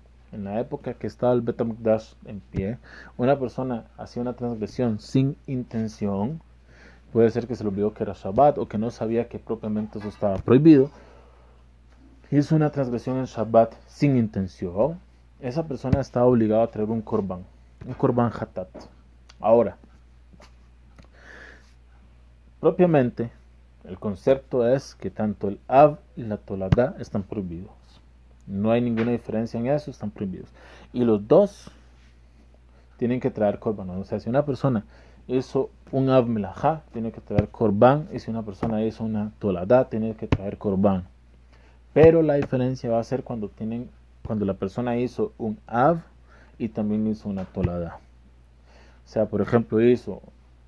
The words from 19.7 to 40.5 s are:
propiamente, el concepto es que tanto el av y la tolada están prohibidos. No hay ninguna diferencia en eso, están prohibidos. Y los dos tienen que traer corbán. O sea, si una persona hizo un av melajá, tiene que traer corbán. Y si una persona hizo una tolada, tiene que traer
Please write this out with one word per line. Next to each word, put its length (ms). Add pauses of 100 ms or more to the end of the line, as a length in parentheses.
propiamente, 720 (540)
el 140
concepto 680
es 280
que 160
tanto 380
el 100 (100)
av 300 (180)
y 60
la 160
tolada 600
están 260
prohibidos. 480 (760)
No 240
hay 100
ninguna 300
diferencia 500
en 60
eso, 240
están 200
prohibidos. 380 (440)
Y 120
los 240
dos 420 (1300)
tienen 240
que 100
traer 280
corbán. 320
O 140
sea, 160
si 100
una 160
persona 380 (420)
hizo 440 (200)
un 200
av 160
melajá, 560 (100)
tiene 200
que 80
traer 280
corbán. 640
Y 80
si 100
una 120
persona 420
hizo 200
una 360
tolada, 480
tiene 260
que 140
traer 300